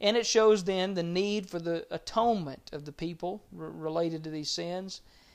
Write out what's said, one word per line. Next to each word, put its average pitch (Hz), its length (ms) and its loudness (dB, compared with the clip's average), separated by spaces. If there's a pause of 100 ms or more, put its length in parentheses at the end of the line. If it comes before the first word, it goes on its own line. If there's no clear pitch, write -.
And 208 160 4
it 226 100 2
shows 214 380 6
then 190 300 0
the 175 80 0
need 190 460 0
for 175 120 -6
the 165 300 -2
atonement 196 800 0
of 147 120 -10
the 147 80 -12
people 175 520 -6 (120)
r-, 160 140 -10
related 165 540 -2
to 160 60 -8
these 156 200 -6
sins 180 500 -6 (340)